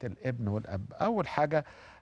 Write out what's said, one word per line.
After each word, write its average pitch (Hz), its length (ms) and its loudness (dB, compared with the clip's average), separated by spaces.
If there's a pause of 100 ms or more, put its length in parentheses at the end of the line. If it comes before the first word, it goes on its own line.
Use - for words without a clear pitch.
الابن 120 440 -2
والأب. 101 440 -2
أول 208 360 2
حاجة 151 360 4 (360)